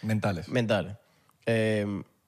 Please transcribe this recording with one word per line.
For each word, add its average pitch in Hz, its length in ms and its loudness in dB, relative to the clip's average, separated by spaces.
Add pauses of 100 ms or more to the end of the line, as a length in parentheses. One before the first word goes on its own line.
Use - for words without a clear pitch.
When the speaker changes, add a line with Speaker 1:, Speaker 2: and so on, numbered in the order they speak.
Speaker 1:
Mentales. 104 460 0
Speaker 2:
Mentales. 107 480 0 (500)
Eh, 107 560 0 (260)